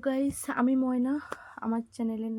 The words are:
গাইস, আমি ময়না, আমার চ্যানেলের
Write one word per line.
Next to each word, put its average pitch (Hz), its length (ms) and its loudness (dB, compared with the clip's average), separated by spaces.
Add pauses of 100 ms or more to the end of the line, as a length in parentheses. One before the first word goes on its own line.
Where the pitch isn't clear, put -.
গাইস, 269 320 0 (220)
আমি 254 120 6 (100)
ময়না, 254 300 2 (520)
আমার 226 160 0 (140)
চ্যানেলের 226 440 -2